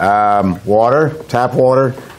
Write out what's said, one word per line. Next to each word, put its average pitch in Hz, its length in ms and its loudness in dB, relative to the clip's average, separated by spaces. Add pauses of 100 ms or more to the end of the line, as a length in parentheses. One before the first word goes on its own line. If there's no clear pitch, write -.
Um, 101 640 0
water, 123 500 2 (140)
tap 123 260 -2
water, 131 400 2 (240)